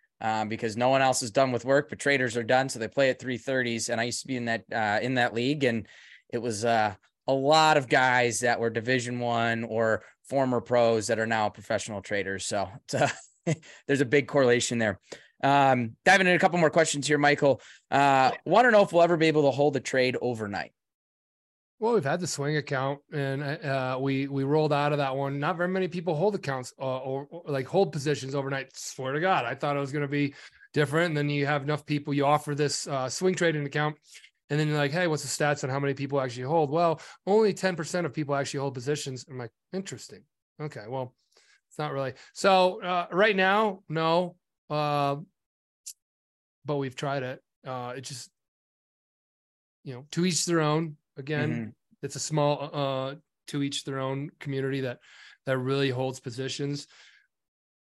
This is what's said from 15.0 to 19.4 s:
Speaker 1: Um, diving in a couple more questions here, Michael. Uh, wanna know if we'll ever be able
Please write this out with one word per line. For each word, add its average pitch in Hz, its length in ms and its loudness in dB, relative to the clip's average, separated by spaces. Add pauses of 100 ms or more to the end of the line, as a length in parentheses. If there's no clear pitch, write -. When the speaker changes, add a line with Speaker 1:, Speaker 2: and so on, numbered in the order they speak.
Speaker 1:
Um, 135 520 4 (100)
diving 190 220 6
in 180 80 6
a 160 40 2
couple 175 200 2
more 156 100 6
questions 147 380 2
here, 147 100 4
Michael. 143 440 4 (280)
Uh, 135 420 6 (140)
wanna 220 240 6
know 208 140 8
if 170 100 0
we'll 170 80 6
ever 170 160 6
be 160 100 4
able 151 160 4